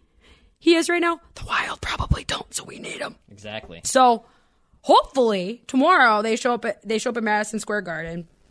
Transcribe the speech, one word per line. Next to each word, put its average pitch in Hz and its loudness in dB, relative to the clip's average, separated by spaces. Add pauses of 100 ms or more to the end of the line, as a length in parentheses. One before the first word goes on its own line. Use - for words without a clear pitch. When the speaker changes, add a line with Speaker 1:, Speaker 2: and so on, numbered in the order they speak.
(600)
Speaker 1:
he 330 4
is 330 2
right 349 0
now. 339 -2 (140)
The - -12
Wild - -4
probably - -4
don't, - -8
so - -10
we - -16
need - -12
him. - -8 (160)
Speaker 2:
Exactly. 104 -14
Speaker 1:
So 247 4 (560)
hopefully 233 2
tomorrow 262 4
they 220 0
show 240 -2
up 226 -4
at, - -8
they 220 -2
show 240 -4
up 233 -8
at 226 -4
Madison 214 -2
Square 208 -4
Garden. 165 -10 (240)